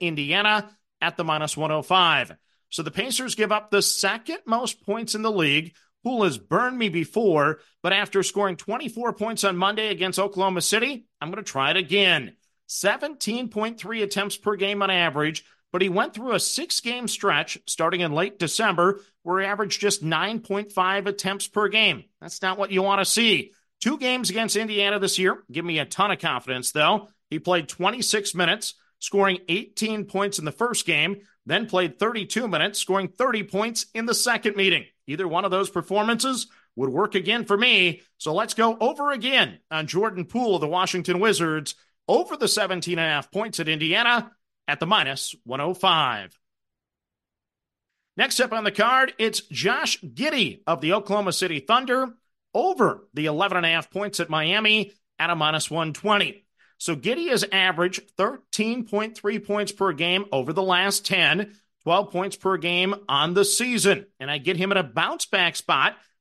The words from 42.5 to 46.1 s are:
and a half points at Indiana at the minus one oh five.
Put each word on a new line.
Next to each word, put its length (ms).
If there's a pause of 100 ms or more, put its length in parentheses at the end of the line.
and 80
a 40
half 200
points 300
at 80
Indiana 640 (340)
at 140
the 60
minus 480 (100)
one 160
oh 140
five. 600 (1800)